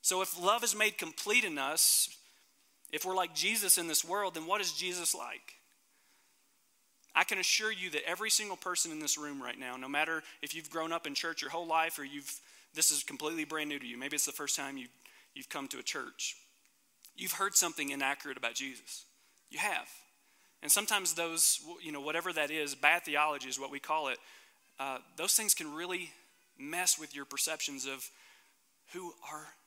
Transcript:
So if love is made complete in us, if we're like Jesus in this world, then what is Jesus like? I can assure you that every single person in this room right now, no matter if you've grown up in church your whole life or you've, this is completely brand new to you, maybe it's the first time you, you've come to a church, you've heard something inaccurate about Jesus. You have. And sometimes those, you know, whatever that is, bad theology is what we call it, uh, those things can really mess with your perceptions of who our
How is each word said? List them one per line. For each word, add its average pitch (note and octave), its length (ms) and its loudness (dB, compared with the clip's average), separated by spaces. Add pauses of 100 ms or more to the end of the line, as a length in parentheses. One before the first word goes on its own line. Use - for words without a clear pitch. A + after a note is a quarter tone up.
So F#3 200 4
if F#3 140 -2
love G#3 280 4
is G#3 100 2
made G#3+ 240 4
complete G#3 460 2
in E3 120 -2
us, C#3+ 520 6 (800)
if D#3 140 -2
we're F#3 100 0
like F3 200 0
Jesus F#3+ 440 4
in E3+ 80 0
this D#3 180 2
world, F#3 300 -2
then D#3+ 120 -8
what G3+ 140 2
is F3+ 120 0
Jesus F3 420 0
like? - 460 -10 (1500)
I E3 100 6
can G3+ 140 0
assure G#3+ 320 2
you F#3 200 -4
that D3 120 -2
every F#3 260 -2
single G#3 280 2
person F3 340 -2
in D#3 80 -8
this D3+ 180 0
room D3 240 -8
right B2 160 -6
now, B2+ 200 -8
no C3 120 -8
matter D#3 360 0 (180)
if C#3+ 100 -8
you've D#3+ 160 -10
grown D#3+ 240 -4
up E3 140 -2
in C#3+ 80 -6
church D#3+ 260 -4
your C3+ 120 -6
whole E3+ 140 -4
life E3 320 2
or C#3+ 60 -6
you've, C#3 360 -10 (340)
this D#3 160 6
is D3 140 0
completely D#3 400 -4
brand D3+ 240 -2
new C#3+ 100 -2
to C3 80 -8
you, A#2+ 100 -6
maybe C#3+ 200 -4
it's C#3+ 100 2
the C#3+ 60 -4
first - 240 -2
time C#3 200 -6
you, B2 120 -10 (440)
you've C#3 160 -14
come C3+ 200 -6
to B2+ 100 -8
a B2+ 40 -10
church, - 540 -6 (760)
you've F#3 180 -4
heard G3 240 2
something D#3 340 2
inaccurate C#3 460 -2
about A#2+ 200 -4
Jesus. C3 500 -8 (420)
You - 120 -10
have. G3 280 0 (720)
And D3 120 -4
sometimes G#3 420 4
those, E3 460 4 (200)
you D#3 120 -8
know, C#3+ 80 -6
whatever E3 320 0
that D3+ 180 2
is, D3+ 240 -2
bad D#3+ 300 4
theology D3 440 2
is C3 120 -4
what C3+ 100 -8
we C#3 100 -8
call D#3 280 0
it, B2 100 -2 (600)
uh, C3+ 200 -4 (180)
those F3 180 2
things G#3+ 200 4
can D#3 180 -4
really F3+ 400 -6 (440)
mess E3 420 0
with D3+ 160 -12
your C#3+ 100 -8
perceptions C#3 640 -4
of C3+ 240 -6 (800)
who F3 340 -10
our D3+ 320 -12 (120)